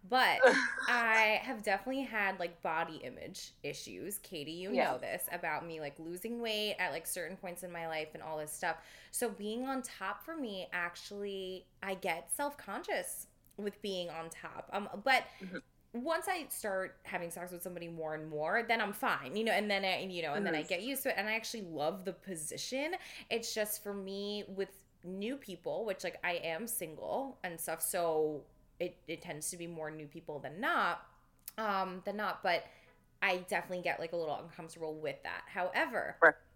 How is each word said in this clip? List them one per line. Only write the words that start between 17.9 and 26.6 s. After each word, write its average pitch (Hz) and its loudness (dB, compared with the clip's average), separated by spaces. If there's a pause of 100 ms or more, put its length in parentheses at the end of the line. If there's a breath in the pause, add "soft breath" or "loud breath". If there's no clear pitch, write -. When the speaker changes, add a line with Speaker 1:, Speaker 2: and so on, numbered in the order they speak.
Speaker 1:
and 156 -6
more, 160 2
then 233 4
I'm 202 0
fine, 151 0
you 220 2
know, 226 4
and 208 4
then 196 4
I, 175 4
you 175 -2
know, 147 2
and 196 2
then 165 4
I 151 2
Speaker 2:
Mm-hmm. - -2
Speaker 1:
get 180 0
used 269 -2
to 269 2
it, - 2
and 202 0
I 220 2
actually 226 -4
love 170 0
the 190 -2
position. 196 -4 (340 loud breath)
It's 226 -2
just 208 -2
for 202 -4
me 202 -4
with 190 -6 (180)
new 202 -4
people, 185 -4
which, 190 -2
like, 170 -4
I 180 2
am 165 -2